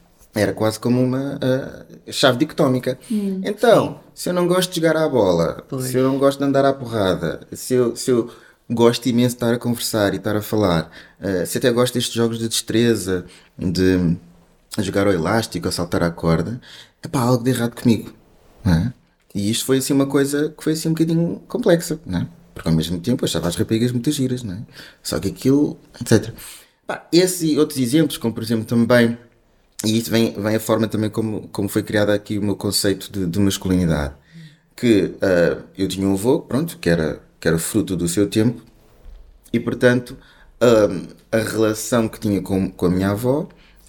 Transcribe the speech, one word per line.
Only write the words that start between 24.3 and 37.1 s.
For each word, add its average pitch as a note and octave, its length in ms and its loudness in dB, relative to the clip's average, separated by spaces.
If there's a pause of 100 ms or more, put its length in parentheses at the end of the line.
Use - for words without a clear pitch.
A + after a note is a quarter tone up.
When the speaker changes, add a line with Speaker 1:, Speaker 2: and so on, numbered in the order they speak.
Speaker 1:
não G2 120 -10
é? G2+ 40 -10 (440)
Só - 180 -6
que F#2+ 80 -2
aquilo, C#3+ 480 0 (240)
et A#2+ 80 -6
cetera. A2 260 2 (520)
Pá, - 260 -8
esse F3 400 2
e C3 60 0
outros D3 200 0
exemplos, C#3 400 2
como A2+ 160 -4
por B2 80 -10
exemplo A2 220 -2
também, A#2 520 2 (680)
e A2 140 0
isto A2+ 120 -4
vem, A2+ 240 2
vem G#2+ 220 -2
a A2 40 -4
forma A2 280 0
também G#2+ 220 -2
como, A2 380 -6
como G2 200 -4
foi G#2+ 140 -2
criada G#2 320 0
aqui G#2 240 -4
o G2 40 -4
meu G#2 140 -2
conceito G2 560 -2
de, F#2+ 140 -4
de E2+ 140 -2
masculinidade, F2+ 720 0 (640)
que, G#2 460 2
ah, F2 400 2 (160)
eu F#2+ 100 0
tinha F#2+ 180 -4
um G2 80 2
avô, B2 260 0
pronto, D#3 380 -6
que - 120 -2
era, D#2+ 300 0 (200)